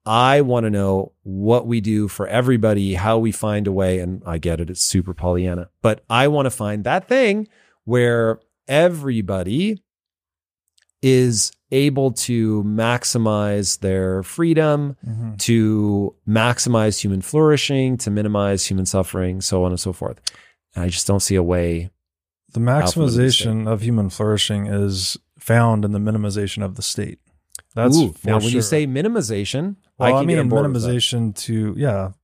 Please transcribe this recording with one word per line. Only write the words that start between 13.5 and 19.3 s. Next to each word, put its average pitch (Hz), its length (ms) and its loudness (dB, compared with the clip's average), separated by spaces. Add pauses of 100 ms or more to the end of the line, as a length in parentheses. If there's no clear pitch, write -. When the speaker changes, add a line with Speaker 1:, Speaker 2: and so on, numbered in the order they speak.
Speaker 1:
their 95 420 -2
freedom, 151 760 0 (100)
Speaker 2:
Mm-hmm. 113 300 -8
Speaker 1:
to 104 800 2 (120)
maximize 110 760 2
human 95 220 -2
flourishing, 139 760 2
to 107 120 -4
minimize 101 560 0
human 92 200 -2
suffering, 92 540 -2